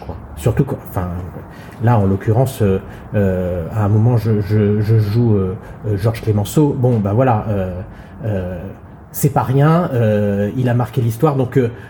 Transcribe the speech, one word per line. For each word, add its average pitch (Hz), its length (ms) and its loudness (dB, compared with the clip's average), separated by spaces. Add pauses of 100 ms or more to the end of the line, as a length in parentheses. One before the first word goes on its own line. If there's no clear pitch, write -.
quoi. - 100 -10 (200)
Surtout - 280 2
que, - 100 -2 (160)
enfin, 90 200 -4 (760)
là, 120 160 4
en 98 60 4
l'occurrence, 110 560 2
euh, 98 180 2 (360)
euh, 92 560 0
à 107 140 0
un - 20 2
moment, 110 300 4
je, 104 240 0
je, 104 400 2
je 110 180 4
joue, 107 360 2
euh, 95 200 0 (320)
euh, 104 80 0
Georges 110 280 -2
Clémenceau. 113 540 2
Bon, 123 220 2
bah 98 140 0
voilà, 113 360 2
euh, 92 320 -2 (440)
euh, 92 420 -4 (440)
c'est - 200 0
pas 120 120 2
rien, 151 500 4
euh, 104 640 2
il 123 120 0
a 120 40 2
marqué 123 280 0
l'histoire, 127 340 0
donc, 131 220 -2
euh, 120 120 2 (200)